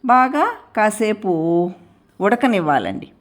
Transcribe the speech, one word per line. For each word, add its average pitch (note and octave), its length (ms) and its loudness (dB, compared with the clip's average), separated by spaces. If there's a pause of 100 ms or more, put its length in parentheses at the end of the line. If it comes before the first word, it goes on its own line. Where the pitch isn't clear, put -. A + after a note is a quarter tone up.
(120)
బాగా C4 320 2 (340)
కాసేపు G#3+ 560 0 (920)
ఉడకనివ్వాలండి. D#3 800 0 (120)